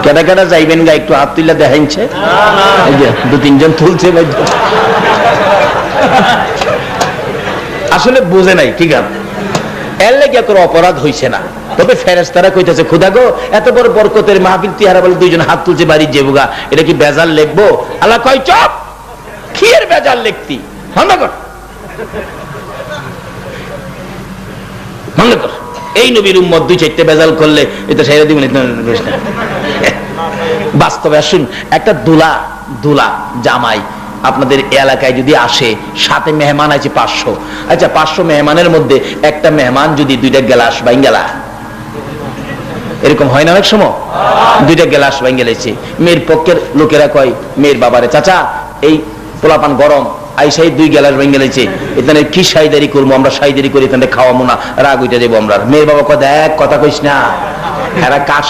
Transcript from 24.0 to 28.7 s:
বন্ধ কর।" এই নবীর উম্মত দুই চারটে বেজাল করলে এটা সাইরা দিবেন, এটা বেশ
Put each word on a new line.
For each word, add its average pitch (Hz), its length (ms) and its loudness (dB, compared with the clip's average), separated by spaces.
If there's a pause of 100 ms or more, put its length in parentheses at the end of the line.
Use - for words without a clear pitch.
বন্ধ 233 220 2
কর।" - 80 -6 (460)
এই 247 160 2
নবীর 196 260 2
উম্মত 170 240 2
দুই 170 160 2
চারটে 160 260 0
বেজাল 160 320 4
করলে 151 300 2 (220)
এটা 143 160 0
সাইরা 147 220 4
দিবেন, 151 180 2
এটা 131 160 0
বেশ 120 420 -2